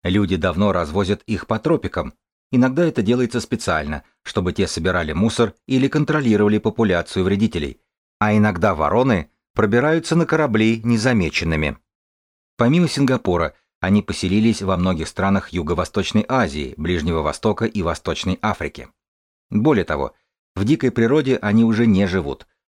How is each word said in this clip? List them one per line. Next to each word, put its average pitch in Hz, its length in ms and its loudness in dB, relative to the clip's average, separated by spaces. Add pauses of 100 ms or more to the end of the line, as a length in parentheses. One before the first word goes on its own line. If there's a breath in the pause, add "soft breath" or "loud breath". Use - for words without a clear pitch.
Люди 92 320 2
давно 92 380 0
развозят 90 540 -2
их 101 200 -6
по 110 120 -2
тропикам. - 540 -4 (380)
Иногда 131 340 2
это 151 160 -2
делается 120 380 0
специально, 78 640 -4 (180)
чтобы 90 300 -4
те 92 160 0
собирали 82 460 -2
мусор 107 400 0 (120)
или 131 220 0
контролировали 123 680 2
популяцию 95 680 0
вредителей. 98 560 -2 (400)
А 107 160 2
иногда 104 400 2
вороны 92 560 0 (220)
пробираются 139 640 0
на 165 80 2
корабли 113 580 2
незамеченными. 90 960 0 (800)
Помимо 151 320 2
Сингапура, 104 640 0 (260 soft breath)
они 98 220 2
поселились 101 600 0
во 95 140 -2
многих 87 320 -2
странах 98 460 -2
Юго-Восточной 87 760 -2
Азии, 76 480 -2
Ближнего 82 460 -2
Востока 98 420 -2
и 104 180 -4
Восточной 85 600 -4
Африки. 73 480 -6 (600)
Более 107 360 2
того, 71 280 -4 (420)
в 98 100 -2
дикой 131 260 0
природе 131 460 2
они 104 260 2
уже 113 240 2
не 98 180 4
живут, 85 400 -4 (320)